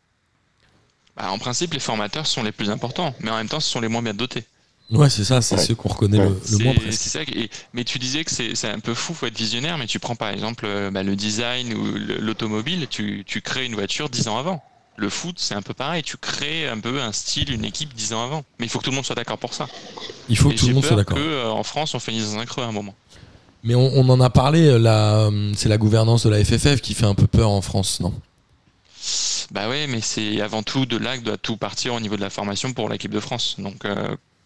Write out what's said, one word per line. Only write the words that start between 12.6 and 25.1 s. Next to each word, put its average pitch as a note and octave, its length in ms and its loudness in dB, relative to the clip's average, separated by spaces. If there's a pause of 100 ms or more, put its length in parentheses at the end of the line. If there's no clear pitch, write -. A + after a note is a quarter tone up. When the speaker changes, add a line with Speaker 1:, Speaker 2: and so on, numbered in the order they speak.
Speaker 1:
tu, G2+ 380 -6
tu - 140 -6
crées C3 260 -6
une A#2 80 -6
voiture G2 340 -4
dix A#2 200 -2
ans A2 100 0
avant. D#3+ 240 -4 (360)
Le G2+ 120 -2
foot, F3 280 -8
c'est - 160 -4
un G3+ 60 -4
peu - 140 -10
pareil, D#3 280 -4
tu - 140 -8
crées D3+ 520 -4
un A2+ 100 -4
peu B2 240 -4
un A2 100 -4
style, - 400 -4
une A2 140 -4
équipe C3+ 260 -8
dix A2 220 -6
ans A2+ 100 -2
avant. C#3+ 200 -6 (140)
Mais A#2 60 -4
il A2 60 -6
faut A#2+ 80 -4
que - 60 -6
tout C3 60 0
le C3 60 -2
monde C3+ 80 -4
soit B2+ 100 -4
d'accord A2+ 220 -4
pour - 160 -8
ça. D3 140 -6 (640)
Speaker 2:
Il A2 80 4
faut D3 120 8
Speaker 1:
Et C#3 40 2
Speaker 2:
que A#2+ 60 0
tout A#2+ 40 6
le B2 60 4
Speaker 1:
j'ai B2+ 40 4
Speaker 2:
monde C3+ 100 4
soit D3 60 2
Speaker 1:
peur A#2 60 6
Speaker 2:
d'accord. G2+ 220 2
Speaker 1:
que, C#3+ 40 0
euh, C#3 280 -2
en A2 140 -2
France, D#3 300 -4
on B2 40 -4
finisse A2+ 340 -4
dans G#2+ 60 -4
un A#2 80 -6
creux B2+ 180 -6
à A#2 40 -4
un A2 40 -4
moment. G#2 220 -6 (680)
Speaker 2:
Mais A#2 120 2
on, B2+ 200 6
on B2+ 140 6
en B2+ 140 8
a B2 80 6
parlé, D3 360 6
euh, B2 120 8
la, G#2+ 380 6 (100)